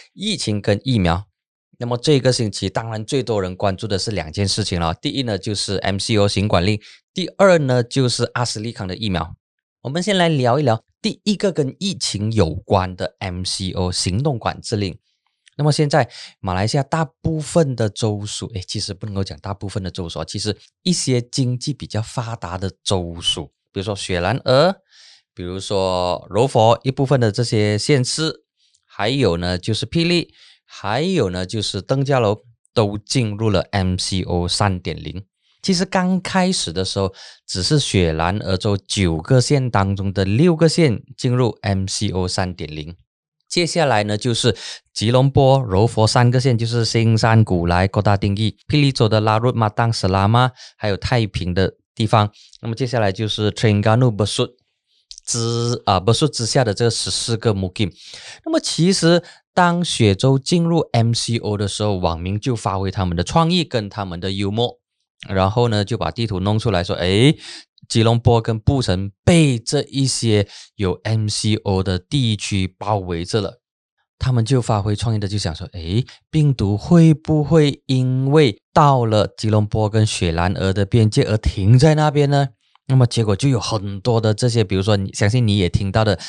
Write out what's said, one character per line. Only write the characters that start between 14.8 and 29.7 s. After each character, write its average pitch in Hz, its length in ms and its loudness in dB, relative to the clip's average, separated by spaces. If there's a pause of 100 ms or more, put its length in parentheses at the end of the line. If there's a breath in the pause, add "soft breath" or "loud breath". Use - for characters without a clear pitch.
那 143 60 -4
么 151 80 4
现 147 180 0
在 139 220 2 (300 loud breath)
马 92 140 -2
来 95 120 0
西 110 100 -2
亚 139 60 0
大 160 220 -2
部 160 360 -6
分 143 360 0
的 113 120 0
州 104 380 -4
属， - 280 -10
诶， 95 120 -8
其 - 140 -8
实 101 120 -8
不 92 140 -12
能 104 80 -10
够 98 80 -4
讲 78 160 -10
大 95 160 -10
部 98 140 -12
分 98 120 -6
的 92 80 -8
州 87 200 -10
属 80 100 -10
啊， 78 60 -6
其 101 160 -10
实 101 160 -6 (260 soft breath)
一 180 100 -2
些 131 300 -2
经 123 340 -4
济 123 160 -8
比 - 140 -10
较 107 160 -6
发 113 320 -10
达 90 240 -10
的 95 100 -6 (140)
州 87 380 -4
属， 90 320 -6 (200)
比 - 60 -6
如 95 60 -6
说 104 100 -4
雪 95 240 -6
兰 90 220 -2
莪， 151 340 2 (580 soft breath)
比 92 120 -12
如 92 160 -8
说 92 680 -2
柔 101 180 -2
佛 117 360 4
一 131 80 -2
部 135 160 -2
分 135 140 2
的 113 100 2
这 117 140 -2
些 107 340 0
县 127 260 2
市， - 400 -6 (400)
还 - 240 -4
有 120 280 2
呢 90 200 -2
就 90 160 -4